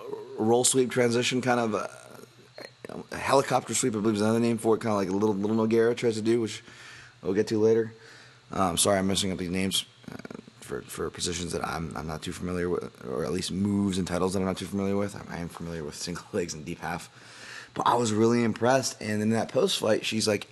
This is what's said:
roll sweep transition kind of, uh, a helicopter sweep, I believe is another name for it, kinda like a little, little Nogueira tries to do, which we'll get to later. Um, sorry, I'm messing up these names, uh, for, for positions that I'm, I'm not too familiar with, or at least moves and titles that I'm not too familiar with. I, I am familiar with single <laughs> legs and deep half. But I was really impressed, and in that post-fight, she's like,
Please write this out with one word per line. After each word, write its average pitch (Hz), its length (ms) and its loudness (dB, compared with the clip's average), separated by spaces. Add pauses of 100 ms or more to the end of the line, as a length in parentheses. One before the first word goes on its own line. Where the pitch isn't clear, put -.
(360)
roll 117 280 4
sweep 127 260 4
transition 123 500 2
kind 120 200 2
of, 113 140 0
uh, 95 120 -2 (1200)
a - 60 -10
helicopter 131 560 2
sweep, 113 220 0
I 107 60 0
believe 107 160 2
is 101 40 0
another 110 200 4
name 117 180 2
for 113 160 4
it, 101 80 -2
kinda 113 120 0
like 98 140 0
a 90 40 -2
little, 104 220 2
little 104 220 0
Nogueira 113 400 4
tries 117 200 0
to 110 60 -6
do, 117 200 4
which 107 200 -6 (600)
we'll 90 100 -2
get 104 160 2
to 110 100 0
later. 110 360 4 (580)
Um, 90 240 0
sorry, 98 220 4
I'm 95 80 2
messing 98 260 0
up 85 60 -4
these 90 120 -4
names, 95 360 -2 (240)
uh, - 260 -14 (240)
for, 62 220 -8
for - 260 -6
positions 85 440 -6
that 82 140 -4
I'm, 80 300 -6
I'm 76 100 -8
not 80 140 -8
too 90 120 -8
familiar 87 360 -4
with, - 220 -4 (160)
or 64 180 -4
at - 80 -4
least 90 180 -4
moves 101 460 0
and 92 100 0
titles 90 280 0
that 101 60 0
I'm 92 40 0
not 92 140 -2
too 98 80 -8
familiar 98 300 -2
with. 101 200 -4
I, - 200 -12
I - 20 -8
am 85 100 -8
familiar 85 340 -10
with 73 120 -10
single - 340 -8
<laughs> - 40 -16
legs 87 200 -2
and 78 120 -12
deep 82 160 -8
half. 82 280 -8 (640)
But - 120 -2
I - 80 4
was 120 180 2
really 113 320 4
impressed, 120 560 2
and 107 220 -2
in 107 80 2
that 110 180 0
post-fight, 131 560 2
she's 107 240 0
like, 104 240 0